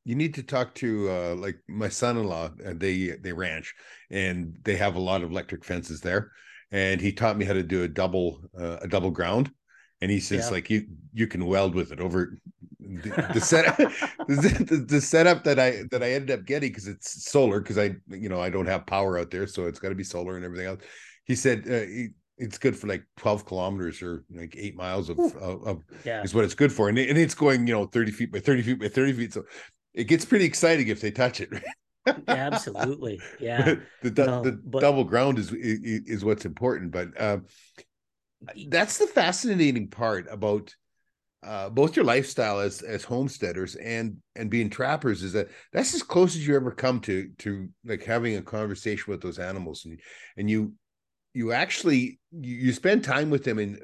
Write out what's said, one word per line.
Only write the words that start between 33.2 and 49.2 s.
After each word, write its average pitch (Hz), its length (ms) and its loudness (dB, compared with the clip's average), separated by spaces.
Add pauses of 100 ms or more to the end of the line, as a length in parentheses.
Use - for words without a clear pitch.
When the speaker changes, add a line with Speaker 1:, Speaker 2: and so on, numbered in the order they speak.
Speaker 2:
Yeah. 120 280 -2
Speaker 1:
But 160 140 0 (200)
the 123 100 -2
du-, 135 160 2
Speaker 2:
No, 123 160 0
Speaker 1:
the 120 220 -2
Speaker 2:
but 131 160 -4
Speaker 1:
double 139 240 4
ground 123 340 4
is, 95 140 -4
i-, 120 40 -4
i-, 110 500 2
is 104 180 -4
what's 104 220 2
important. 90 440 -2
But, 90 180 -4 (120)
uh, 104 180 0 (1300)
that's 170 320 0
the 415 80 4
fascinating 175 840 2
part 104 420 -2
about, 104 440 -2 (720)
uh, 98 260 -8
both 143 260 4
your 294 80 6
lifestyle 120 560 2
as, 101 220 -2
as 107 220 -8
homesteaders 98 720 -4
and, 113 400 -6 (200)
and 110 140 -6
being 113 200 0
trappers, 127 520 -2
is 95 120 -6
that 101 140 -2 (240)
that's - 220 0
as 330 80 -2
close 180 340 4
as 151 100 -4
you 147 100 4
ever 127 160 0
come 127 280 0
to, 95 380 -4
to, 98 300 -6 (160)
like, 104 200 -6
having 113 320 0
a 92 60 -6
conversation 104 680 -4
with 92 120 -6